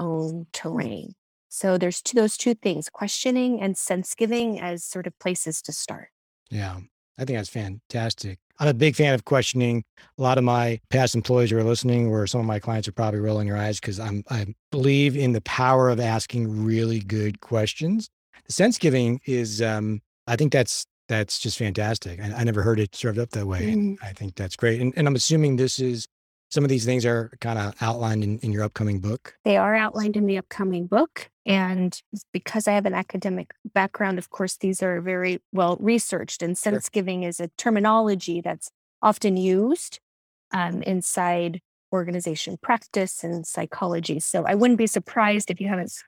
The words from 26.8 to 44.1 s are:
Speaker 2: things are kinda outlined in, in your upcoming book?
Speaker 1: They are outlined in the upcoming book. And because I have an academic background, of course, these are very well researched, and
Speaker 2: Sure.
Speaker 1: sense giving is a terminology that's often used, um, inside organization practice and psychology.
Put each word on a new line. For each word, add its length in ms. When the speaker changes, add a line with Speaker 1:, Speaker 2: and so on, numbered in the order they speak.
Speaker 2:
things 180
are 260
kinda 400
outlined 420
in, 140
in 140
your 120
upcoming 360
book? 340
Speaker 1:
They 140
are 180
outlined 400
in 100
the 120
upcoming 480
book. 420
And 540
because 360
I 40
have 140
an 80
academic 580
background, 440
of 120
course, 260
these 260
are 200
very 380
well 280
researched, 640
and 140
Speaker 2:
Sure. 160
Speaker 1:
sense 160
giving 340
is 180
a 80
terminology 840
that's 280
often 340
used, 600
um, 300
inside 800
organization 680
practice 640
and 220
psychology. 760